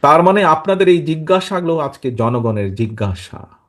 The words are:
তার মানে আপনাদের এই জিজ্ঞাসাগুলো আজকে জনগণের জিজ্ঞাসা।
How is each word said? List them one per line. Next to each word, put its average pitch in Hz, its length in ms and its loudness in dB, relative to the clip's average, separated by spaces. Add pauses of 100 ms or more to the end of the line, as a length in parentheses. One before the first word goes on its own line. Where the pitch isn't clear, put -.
তার 151 220 6
মানে 190 220 4
আপনাদের 185 440 2
এই 175 100 6
জিজ্ঞাসাগুলো 165 800 -2
আজকে 139 320 -6
জনগণের 113 640 -2
জিজ্ঞাসা। 107 720 -6 (220)